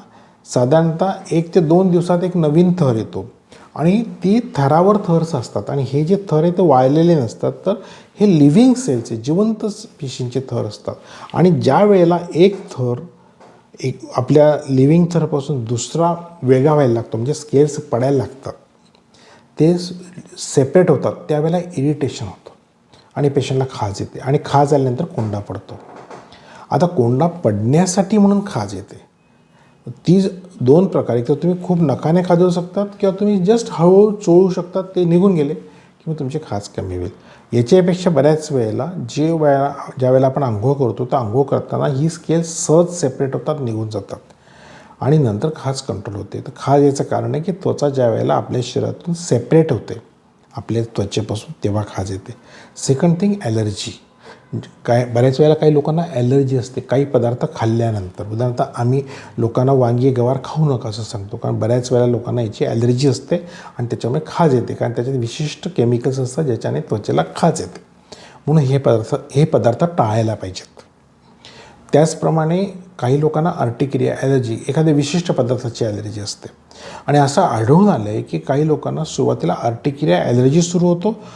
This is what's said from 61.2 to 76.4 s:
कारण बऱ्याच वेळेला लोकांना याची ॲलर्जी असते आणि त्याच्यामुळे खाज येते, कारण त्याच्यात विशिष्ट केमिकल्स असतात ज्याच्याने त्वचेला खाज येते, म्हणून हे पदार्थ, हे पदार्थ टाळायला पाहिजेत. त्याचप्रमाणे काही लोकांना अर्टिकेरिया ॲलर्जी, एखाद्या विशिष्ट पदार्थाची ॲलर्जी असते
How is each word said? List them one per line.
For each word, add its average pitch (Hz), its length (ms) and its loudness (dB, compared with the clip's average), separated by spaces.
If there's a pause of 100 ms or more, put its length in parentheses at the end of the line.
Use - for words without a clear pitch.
कारण 117 220 -4
बऱ्याच 123 320 0
वेळेला 120 200 2
लोकांना 120 300 -4
याची 113 240 -4
ॲलर्जी 123 420 0
असते - 280 -2 (420)
आणि 120 100 -6
त्याच्यामुळे 117 400 -4
खाज 165 280 2
येते, 113 180 0
कारण 120 180 -4
त्याच्यात 127 260 -4
विशिष्ट 147 500 -6 (100)
केमिकल्स 120 420 0
असतात 131 240 -4
ज्याच्याने 127 380 -4
त्वचेला 147 420 -4 (120)
खाज - 260 0
येते, - 200 -14 (640)
म्हणून 151 160 4
हे 131 140 2
पदार्थ, 117 380 0 (160)
हे 151 140 2
पदार्थ 117 380 2 (140)
टाळायला 110 380 0
पाहिजेत. - 460 -14 (1120)
त्याचप्रमाणे 160 680 2 (360)
काही 131 200 0
लोकांना 156 380 0
अर्टिकेरिया 127 640 -2
ॲलर्जी, 123 360 0 (120)
एखाद्या 160 240 2
विशिष्ट 147 380 0
पदार्थाची 120 540 -2
ॲलर्जी 104 360 -8
असते - 280 -12 (580)